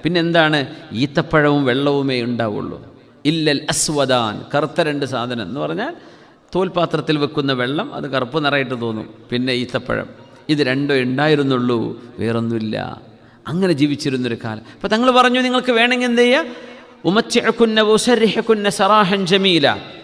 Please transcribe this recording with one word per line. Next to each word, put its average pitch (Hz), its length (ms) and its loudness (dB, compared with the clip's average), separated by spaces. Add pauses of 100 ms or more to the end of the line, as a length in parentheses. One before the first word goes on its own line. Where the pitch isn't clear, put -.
പിന്നെന്താണ്? 165 720 0 (160)
ഈത്തപ്പഴവും 147 720 0
വെള്ളവുമേ 135 560 0
ഉണ്ടാവുള്ളൂ. 113 720 -6 (300)
ഇല്ലൽ 151 440 0
അസ്വദാൻ, 127 760 0 (100)
കറുത്ത 151 260 0
രണ്ട് 147 240 -2
സാധനം 120 360 -4
എന്ന് 104 180 -8
പറഞ്ഞാൽ 180 360 -6 (600)
തോൽപാത്രത്തിൽ 160 640 0
വെക്കുന്ന 143 360 -2
വെള്ളം, 139 400 -2
അത് 143 180 -8
കറുപ്പ് 135 340 -2
നിറയിട്ട് 131 360 -2
തോന്നും, 110 320 -6 (160)
പിന്നെ 127 240 -2
ഈത്തപ്പഴം, 117 560 -4 (400)
ഇത് 151 100 2
രണ്ടേ 139 420 0
ഉണ്ടായിരുന്നുള്ളൂ, 127 1000 0 (180)
വേറൊന്നുമില്ല. 110 840 -4 (460)
അങ്ങനെ 180 260 0
ജീവിച്ചിരുന്നൊരു 131 680 -2
കാലം. 110 180 -8 (140)
അപ്പോൾ - 120 -8
തങ്ങൾ 233 240 2
പറഞ്ഞു, 247 280 4
"നിങ്ങൾക്ക് 254 320 0
വേണമെങ്കിൽ 247 340 2
എന്ത് 240 160 2
ചെയ്യുക? 247 240 4 (600)
ഉമത്തിഅക്കുന്ന 220 760 2
വഉസരിഹക്കുന്ന 220 880 2
സറാഹൻ 202 560 2
ജമീല 165 520 4 (260)